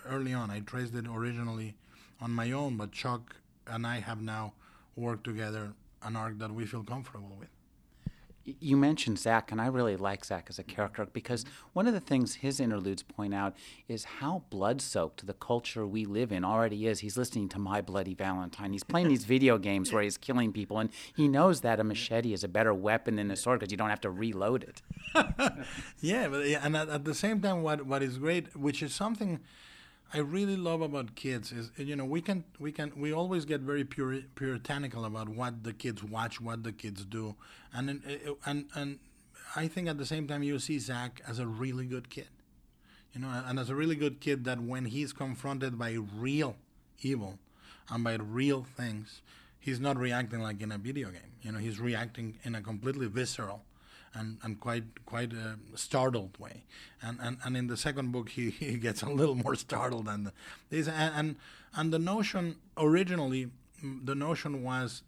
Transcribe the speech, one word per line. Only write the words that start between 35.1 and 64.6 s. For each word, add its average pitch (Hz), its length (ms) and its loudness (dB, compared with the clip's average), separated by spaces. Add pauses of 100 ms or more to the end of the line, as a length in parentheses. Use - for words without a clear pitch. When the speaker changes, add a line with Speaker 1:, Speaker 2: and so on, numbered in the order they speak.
Speaker 1:
what 117 360 -6
the 113 100 -6
kids 107 300 -6
watch, 110 360 -4
what 113 240 -6
the 113 80 -6
kids 101 320 -8
do, 107 320 -6 (380)
and, 131 160 -2
and, 143 140 -6 (420)
and, 143 200 -2 (100)
and 143 240 -6 (560)
I 160 120 0
think 175 220 -2
at 151 80 -2
the 143 80 -4
same 156 220 -2
time 143 160 -2
you 143 160 0
see 147 200 -2
Zach 123 480 -6
as 117 120 -4
a 123 80 -2
really 127 380 -2
good 123 240 -6
kid, - 200 -12 (840)
you 123 80 -8
know, 127 240 -4
and 127 140 -2
as 120 100 -4
a 135 60 -2
really 156 200 2
good 151 260 0
kid 139 240 0
that 123 160 -2
when 127 240 -4
he's 131 280 -2
confronted 135 640 -4
by 117 160 -2 (220)
real 131 400 0 (460)
evil 107 380 -4 (500)
and 117 140 -2
by 113 120 2
real 127 480 0
things, 113 580 -8 (380)
he's 127 200 -4
not 139 180 2
reacting 123 440 0
like 107 200 -4
in 107 100 -4
a 107 60 -6
video 123 320 -6
game. 90 320 -16
You 107 100 -8
know, 110 80 -4
he's 107 200 -4
reacting 117 640 -2
in 117 120 -4
a 110 60 -6
completely 117 460 -2
visceral 107 560 -4 (500)
and, 110 300 -6
and 110 160 -4
quite, 117 460 -4
quite 117 280 -4
a 110 240 -6 (180)
startled 120 640 2
way. - 240 -14 (380)
And, 120 200 -8
and, 123 220 -4
and 127 120 0
in 123 120 0
the 120 100 -2
second 135 340 -2
book, 123 180 -2
he, 120 200 -2
<laughs> - 0 -
he 123 280 -4
gets 113 240 0
a - 80 -2
little 143 260 4
more 123 200 2
startled 123 520 -2
than 104 180 -4
the, 101 80 -8 (360)
this. 151 180 0
And, 156 280 2
and, 151 200 0 (400)
and 160 180 2
the 160 60 4
notion 185 560 0 (220)
originally, 156 720 4 (320)
mm, 135 220 -6
the 135 100 2
notion 143 480 -2